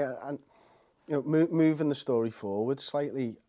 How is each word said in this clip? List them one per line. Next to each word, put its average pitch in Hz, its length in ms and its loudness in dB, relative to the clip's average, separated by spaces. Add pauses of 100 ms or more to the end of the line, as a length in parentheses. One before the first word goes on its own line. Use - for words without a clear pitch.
(280)
And, 143 120 -8 (680)
you 151 80 -2
know, 139 80 2
mo-, 156 280 4
moving 156 380 4
the 139 60 0
story 117 340 0
forward 110 500 -4
slightly, 131 560 -2 (140)